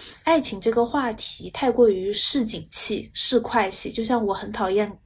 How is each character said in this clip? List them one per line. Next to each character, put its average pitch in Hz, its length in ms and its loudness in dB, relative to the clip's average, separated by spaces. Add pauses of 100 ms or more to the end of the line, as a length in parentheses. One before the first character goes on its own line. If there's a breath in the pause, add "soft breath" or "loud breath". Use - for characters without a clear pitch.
(260 loud breath)
爱 320 160 2
情 202 180 -4
这 226 100 -2
个 233 160 2
话 247 280 -2
题 - 380 -6
太 262 200 0
过 233 160 6
于 190 240 0
市 233 320 2
井 175 260 -6
气、 - 440 0
市 - 280 4
侩 214 280 0
气， - 200 -4
就 226 140 -6
像 226 220 0
我 196 80 -2
很 202 180 -10
讨 208 180 -4
厌 208 220 0 (140)